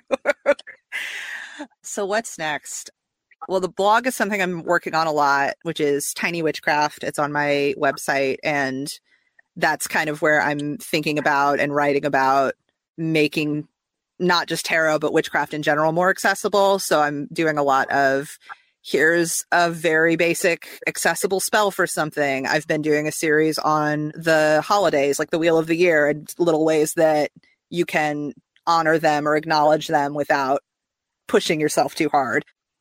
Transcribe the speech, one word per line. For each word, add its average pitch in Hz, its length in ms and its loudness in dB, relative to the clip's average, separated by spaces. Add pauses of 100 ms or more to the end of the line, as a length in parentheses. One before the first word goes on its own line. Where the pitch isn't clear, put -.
<laughs> - 480 -2 (1300)
So - 240 -6
what's 214 320 -4
next? 151 520 -8 (580)
Well, 185 120 0
the 180 80 -4
blog 214 380 2
is 254 80 -4
something 202 280 -2
I'm 175 220 -4
working 170 300 -2
on 160 120 2
a 156 60 -2
lot, 139 500 2
which 165 180 -6
is 143 340 0
Tiny 170 280 -4
Witchcraft. 151 640 -2
It's - 140 -8
on 147 140 -2
my 143 460 0
website, 139 640 -2
and 139 460 -2 (680)
that's 165 300 -2
kind 160 240 -2
of 151 120 -6
where 151 180 4
I'm 147 380 -2
thinking 151 400 -2
about 143 420 2
and 143 140 -2
writing 143 300 2
about 135 500 2 (420)
making 151 680 -2 (520)
not 180 300 0
just 160 180 -6
tarot, 160 320 2
but 151 140 -2
witchcraft 156 420 -2
in 151 80 -6
general 156 300 2
more 180 180 2
accessible. 196 680 2
So 156 200 2
I'm 147 320 -2
doing 156 260 0
a 147 40 2
lot 135 280 2
of 139 480 0 (520)
here's 165 600 2
a 170 180 4
very 165 460 2
basic, 170 680 -2
accessible 185 540 -2
spell 214 300 0
for 180 160 0
something. 143 600 -2
I've 156 200 -2
been 156 160 -2
doing 151 240 0
a 151 60 -6
series 156 460 0
on 151 560 -2
the 156 500 2
holidays, 151 540 2
like 156 120 -4
the 175 80 0
Wheel 165 200 4
of 160 80 0
the 165 100 0
Year, 160 320 4
and 151 300 -4
little 165 260 2
ways 156 300 2
that 156 360 2 (400)
you 175 140 0
can 151 480 -2 (340)
honor 165 320 4
them 151 300 0
or 151 80 2
acknowledge 151 520 2
them 147 260 0
without 139 480 0 (640)
pushing - 340 0
yourself 151 340 0
too 156 140 0
hard. 139 360 0 (360)